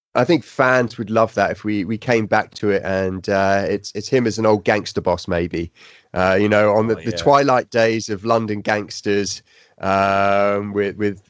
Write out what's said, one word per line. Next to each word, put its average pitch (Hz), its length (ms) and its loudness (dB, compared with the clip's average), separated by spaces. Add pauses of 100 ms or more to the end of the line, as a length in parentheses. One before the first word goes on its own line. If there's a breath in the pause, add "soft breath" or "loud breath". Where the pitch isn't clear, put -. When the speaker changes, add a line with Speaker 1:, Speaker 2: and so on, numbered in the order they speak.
(140)
Speaker 1:
I 123 100 2
think 156 200 0
fans 127 520 0
would 107 140 -8
love 110 240 2
that 98 160 0
if 90 120 -8
we, 104 220 -2
we 107 140 -6
came 117 280 0
back 107 280 -2
to 104 160 -2
it, 98 140 0
and, 95 440 -4
uh, 98 400 2
it's, 101 260 -6
it's 104 140 -10
him 123 180 2
as 107 120 -4
an 110 80 2
old 107 180 2
gangster 104 380 -2
boss, 87 260 -2
maybe. 85 420 -4 (440 loud breath)
Uh, 92 260 2
you 104 80 2
know, 104 260 4
on 110 120 2
the, 110 100 0
Speaker 2:
Oh, 85 40 -12
Speaker 1:
the 110 100 -6
Speaker 2:
yeah. 90 80 -4
Speaker 1:
twilight 139 520 2
days 113 380 0
of 101 160 -8
London 113 380 0
gangsters, 101 800 -4 (360 soft breath)
um, 98 960 0
with, 98 240 -2
with, 101 340 -4